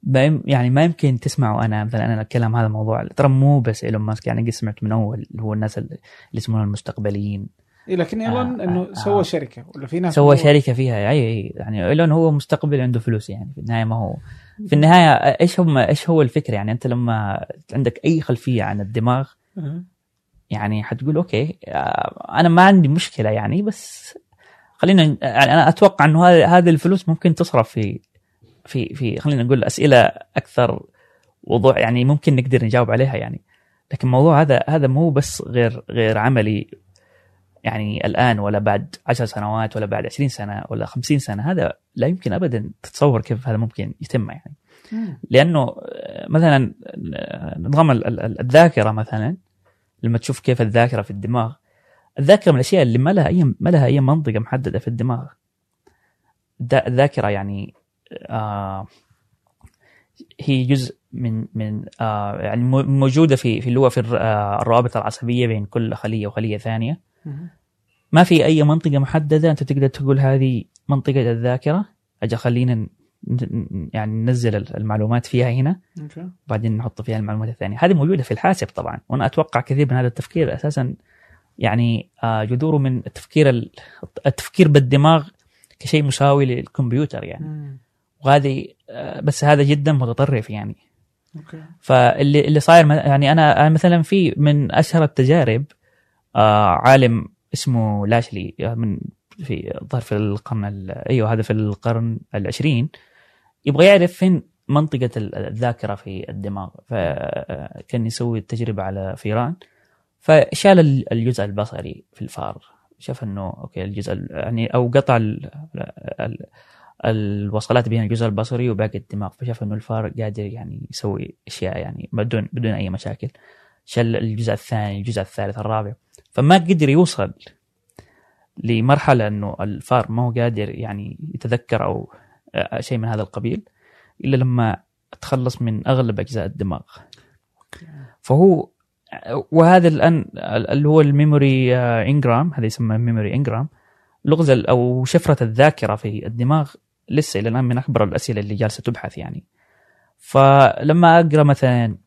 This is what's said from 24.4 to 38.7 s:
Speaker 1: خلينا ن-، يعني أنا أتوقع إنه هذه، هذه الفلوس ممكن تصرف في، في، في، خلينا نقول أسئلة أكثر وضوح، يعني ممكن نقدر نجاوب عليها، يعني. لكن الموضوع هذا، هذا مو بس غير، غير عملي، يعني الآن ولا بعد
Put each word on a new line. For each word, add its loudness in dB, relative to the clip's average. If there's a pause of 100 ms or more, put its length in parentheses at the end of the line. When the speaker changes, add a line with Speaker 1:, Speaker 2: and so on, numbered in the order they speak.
Speaker 1:
خلينا 4
ن-، 0
يعني 2
أنا 6
أتوقع 4
إنه 4
هذه، 8
هذه 6
الفلوس 2
ممكن 2
تصرف 0
في، -6 (680)
في، -6
في، -4
خلينا -2
نقول 2
أسئلة 4 (260)
أكثر -2 (580)
وضوح، 2
يعني 0
ممكن 2
نقدر 0
نجاوب 0
عليها، 0
يعني. -10 (520)
لكن -4
الموضوع 4
هذا، 2
هذا 2
مو 2
بس -2
غير، -2
غير 0
عملي، 0 (960)
يعني -6
الآن 0
ولا -2
بعد -4 (120)